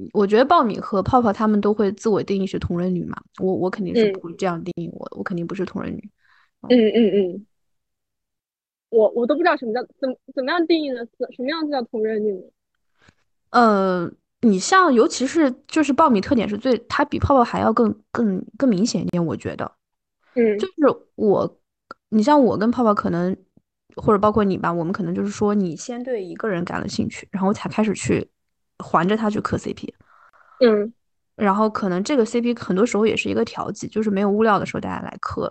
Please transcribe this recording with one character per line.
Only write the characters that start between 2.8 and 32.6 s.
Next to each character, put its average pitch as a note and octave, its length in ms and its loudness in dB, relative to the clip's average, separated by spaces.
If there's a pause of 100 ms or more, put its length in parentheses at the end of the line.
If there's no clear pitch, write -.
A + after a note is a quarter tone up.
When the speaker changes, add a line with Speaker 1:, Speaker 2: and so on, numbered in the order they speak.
Speaker 1:
女 E3+ 100 -4
嘛， - 120 -10 (240)
我， F#3+ 140 0
我 F#3 160 -2
肯 G3 140 -6
定 F3 100 -4
是 G#3+ 180 4
不 F#3+ 80 -8
会 E3+ 140 -12
这 G3 100 -8
样 E3+ 180 -4
定 F3+ 140 -10
义 E3+ 160 -8
我， - 220 -14
Speaker 2:
嗯。 - 40 -14
Speaker 1:
我 G3 40 -8
肯 F#3+ 140 -6
定 E3+ 100 -6
不 F3 80 -8
是 F#3+ 100 -4
同 - 160 -8
人 - 140 -8
女。 - 160 -14 (520)
嗯。 - 80 0
Speaker 2:
嗯， A3 220 6
嗯， G3 440 4
嗯。 G3+ 100 -16 (1400)
我， A3 220 6
我 A#3+ 140 -2
都 D4 100 2
不 - 60 -4
知 - 40 2
道 D#4 100 2
什 - 80 -8
么 A3 80 -4
叫， A#3+ 80 -4 (180)
怎 C4+ 100 -4
么， B3+ 60 -4 (200)
怎 C4 100 -4
么 C4+ 60 -2
样 E4+ 160 0
定 E4 160 2
义 C#4+ 80 -6
呢？ A#3+ 100 -6 (180)
怎， B3 160 -8
什 - 80 -12
么 B3+ 60 -6
样 D#4+ 160 -4
子 D4 60 -4
叫 C#4 140 -2
同 A3 200 -6
人 A3 180 -2
女 G#3 100 -2
呢？ F#3 100 -10 (1080)
Speaker 1:
呃， G3 600 2 (320)
你 G3+ 160 4
像， F4+ 340 4
尤 B3 160 6
其 B3+ 180 -4
是， C#4+ 240 2 (160)
就 D#4 160 0
是 C#4 120 0
爆 D#4+ 160 4
米 G3+ 100 4
特 C4+ 140 0
点 G#3+ 120 2
是 G#3 120 -6
最， B3 180 0 (140)
它 - 120 0
比 - 160 -4
泡 - 160 2
泡 B3+ 80 6
还 F#3+ 180 -2
要 A3 120 2
更， A3 220 2 (160)
更， G#3 340 -2 (140)
更 C4+ 100 2
明 G3 160 2
显 G3 160 -2
一 F3 60 -4
点， F3 180 -2
我 C3+ 100 -2
觉 - 220 -8
得。 - 160 -8 (640)
Speaker 2:
嗯。 A3 240 2
Speaker 1:
就 A3+ 80 -6
是 - 80 -10 (400)
我， - 440 0 (520)
你 G#3+ 120 4
像 C#4+ 200 6
我 F#3+ 160 4
跟 A3 120 0
泡 A#3+ 140 0
泡 G#3 100 4
可 G#3 140 -2
能， F3 260 -2 (600)
或 - 160 2
者 G3+ 60 4
包 G#3+ 120 2
括 G#3 140 2
你 F#3+ 140 0
吧， E3+ 120 -2
我 E3+ 140 -2
们 F3 80 -2
可 G#3 100 -6
能 E3+ 120 -4
就 G3 80 -2
是 G3+ 80 -4
说 G#3 240 0
你 F#3 200 0
先 A#3+ 280 -12
对 B3 200 -6
一 E3+ 120 -12
个 A3+ 140 -6
人 F3 160 -4
感 - 140 -6
了 - 80 -8
兴 - 220 -4
趣， - 220 -16
然 F#3+ 120 -6
后 F#3+ 80 2
才 G#3+ 200 -4
开 G#3+ 120 -2
始 A3 120 0
去 - 320 -2 (520)
环 E3+ 300 0
着 G#3+ 80 2
他 A3 140 -2
去 G#3 100 -4
磕 - 160 -4
C - 160 -6
P。 - 220 -14 (640)
Speaker 2:
嗯。 A3 320 2 (440)
Speaker 1:
然 G3+ 180 2
后 G#3+ 160 2
可 G#3 180 -4
能 F3+ 160 -2
这 D4+ 100 -2
个 A3+ 120 4
C A#3 160 -2
P A#3+ 120 0
很 F#3+ 220 -4